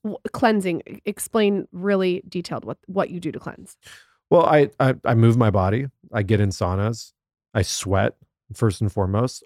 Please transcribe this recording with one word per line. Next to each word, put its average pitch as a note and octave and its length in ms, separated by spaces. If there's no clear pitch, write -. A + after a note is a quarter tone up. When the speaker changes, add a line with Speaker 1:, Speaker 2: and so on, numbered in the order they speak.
Speaker 1:
W-, G#3 160
cleansing. F#3+ 520
E-, - 200
explain G3+ 680
really F#3+ 560
detailed F3 380
what, A2+ 200
what F#3+ 260
you E3+ 100
do D#3 100
to - 80
cleanse. - 380
Speaker 2:
Well, E3+ 160
I, D3 320
I, C3 180
I A#2+ 100
move A2+ 220
my A2+ 120
body. G2 380
I A2+ 120
get G2+ 180
in G2+ 80
saunas. G2 640
I A2 80
sweat, F#2+ 560
first G#2+ 280
and G#2 100
foremost. G#2 540